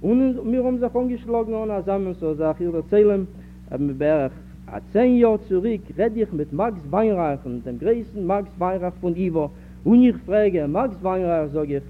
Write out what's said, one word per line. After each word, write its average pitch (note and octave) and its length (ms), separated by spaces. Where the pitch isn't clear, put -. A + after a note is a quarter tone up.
און B3+ 300
מיר B3 200
האבן B3+ 120
זיך A#3+ 180
אנגעשלאגן A#3 580
און A3 140
דאן G3+ 180
זאמען, G3 220
אזוי E3+ 280
זאג D#3 260
איך, F3 100
דער E3 180
צעלעם, G3+ 340
האבן C3+ 120
מיר C#3 140
בערך D3 340
א G2+ 100
צען A3+ 120
יאר A#3+ 320
צוריק, G3 340
רעד A3 180
איך G#3+ 160
מיט D3 200
מקס F#3+ 360
וויינרייך, F3 500
דעם B2 120
גרעסטן G#3 480
מקס G3 320
וויינרייך F3+ 440
פון F3+ 140
איוואר. E3 320
און A#3+ 160
איך A3+ 220
פרעגע, F3+ 420
מקס G3 340
וויינרייך, F3 500
זאג D3+ 200
איך C#3 180